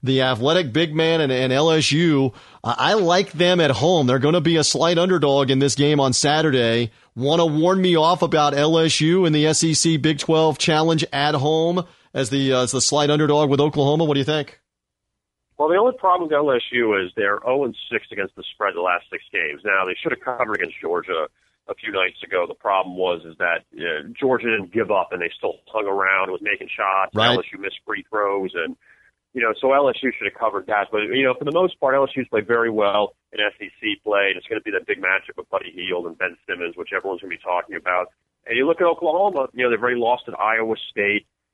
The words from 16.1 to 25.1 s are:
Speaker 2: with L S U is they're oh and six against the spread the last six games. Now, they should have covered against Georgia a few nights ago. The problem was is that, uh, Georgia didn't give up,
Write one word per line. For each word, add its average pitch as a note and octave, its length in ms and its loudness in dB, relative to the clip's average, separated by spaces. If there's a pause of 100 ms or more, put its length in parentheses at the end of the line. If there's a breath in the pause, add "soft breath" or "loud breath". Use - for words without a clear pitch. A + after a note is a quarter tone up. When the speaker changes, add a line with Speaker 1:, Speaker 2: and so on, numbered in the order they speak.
Speaker 2:
with D#3 80 0
L D3 160 2
S B2 220 0
U A2+ 260 2
is F2+ 160 -4
they're G2+ 320 0
oh C3+ 160 0
and A#2 100 -4 (160)
six A2+ 220 -4
against G2 240 -8
the F#2 80 -16 (100)
spread G2 220 -4
the E2+ 60 -4
last F2 280 -2
six F#2 220 -10
games. D#2 320 -4
Now, G2 220 0
they F2+ 100 -4
should - 160 -6
have B2+ 80 -6
covered A#2 360 -4
against F2 260 -6
Georgia E2 500 -4 (380)
a G2+ 60 -10
few A2 180 -10
nights F#2 340 -2
ago. F2+ 180 -2
The E2+ 140 -10
problem F#2 380 -2
was F2+ 260 -2
is E2 140 -20
that, E2+ 340 -2
uh, D#2+ 480 -6
Georgia A#2+ 320 0
didn't G2 220 -4
give G#2+ 180 -2
up, F#2+ 220 0